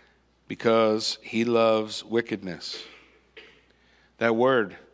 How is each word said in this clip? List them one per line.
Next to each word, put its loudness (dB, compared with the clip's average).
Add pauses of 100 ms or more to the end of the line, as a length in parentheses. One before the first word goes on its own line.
(480)
because 2
he -2
loves 2
wickedness. -6 (1300)
That 0
word, 2 (180)